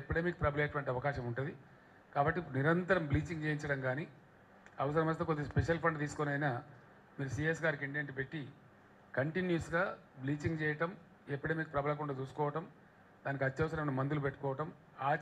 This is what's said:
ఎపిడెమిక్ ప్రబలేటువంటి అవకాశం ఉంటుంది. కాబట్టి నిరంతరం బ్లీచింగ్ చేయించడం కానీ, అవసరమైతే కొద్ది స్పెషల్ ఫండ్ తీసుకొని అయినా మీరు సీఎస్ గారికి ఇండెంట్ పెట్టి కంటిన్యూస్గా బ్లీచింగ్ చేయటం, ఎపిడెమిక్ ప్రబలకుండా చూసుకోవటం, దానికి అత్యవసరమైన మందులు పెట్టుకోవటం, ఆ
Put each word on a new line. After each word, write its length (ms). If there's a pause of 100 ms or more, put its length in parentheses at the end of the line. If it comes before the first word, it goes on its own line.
ఎపిడెమిక్ 400
ప్రబలేటువంటి 540
అవకాశం 360
ఉంటుంది. 220 (640)
కాబట్టి 260 (160)
నిరంతరం 560
బ్లీచింగ్ 340
చేయించడం 400
కానీ, 180 (800)
అవసరమైతే 460
కొద్ది 200
స్పెషల్ 340
ఫండ్ 200
తీసుకొని 300
అయినా 160 (680)
మీరు 180
సీఎస్ 300
గారికి 220
ఇండెంట్ 300
పెట్టి 240 (760)
కంటిన్యూస్గా 680 (400)
బ్లీచింగ్ 400
చేయటం, 280 (440)
ఎపిడెమిక్ 400
ప్రబలకుండా 440
చూసుకోవటం, 460 (600)
దానికి 220
అత్యవసరమైన 520
మందులు 260
పెట్టుకోవటం, 420 (400)
ఆ 140